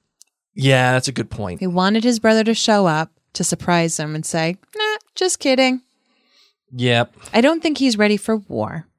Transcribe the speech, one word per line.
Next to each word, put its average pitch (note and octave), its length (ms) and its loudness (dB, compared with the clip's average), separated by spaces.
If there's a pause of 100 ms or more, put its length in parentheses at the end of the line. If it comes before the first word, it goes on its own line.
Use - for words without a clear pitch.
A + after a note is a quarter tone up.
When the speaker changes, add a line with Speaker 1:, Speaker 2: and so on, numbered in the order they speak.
(600)
Speaker 1:
Yeah, B2+ 340 4
that's B2+ 140 0
a C#3 40 -6
good - 180 -6
point. G2 300 -8
Speaker 2:
He F#3 80 -4
wanted F#3 360 0
his A#3+ 160 2
brother A3 240 2
to A3+ 120 0
show G3+ 320 2
up D#3+ 240 -2 (220)
to - 100 -8
surprise E3+ 560 -2
him D3+ 160 -6
and D#3 100 -8
say, E3 320 -4 (180)
"Nah, G#4+ 220 -4 (160)
just F#4 260 -2
kidding." C4 420 0 (880)
Speaker 1:
Yep. A#2+ 440 0 (160)
Speaker 2:
I A3+ 100 4
don't D#4 200 2
think D#4 160 -2
he's C4 180 2
ready G#3 220 2
for A3 200 -2
war. C3 500 -8 (120)